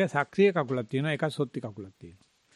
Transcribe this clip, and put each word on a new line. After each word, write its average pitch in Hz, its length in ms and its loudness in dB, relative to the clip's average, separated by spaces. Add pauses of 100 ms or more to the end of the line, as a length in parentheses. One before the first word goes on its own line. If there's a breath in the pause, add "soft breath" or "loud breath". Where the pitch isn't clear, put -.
සක්‍රීය 180 480 2
කකුලක් 127 360 0
තියෙනවා, 147 240 0
එකක් 147 160 0
සොත්ති 131 320 -2
කකුලක් 101 340 -10
තියෙනවා. - 320 -20 (300 soft breath)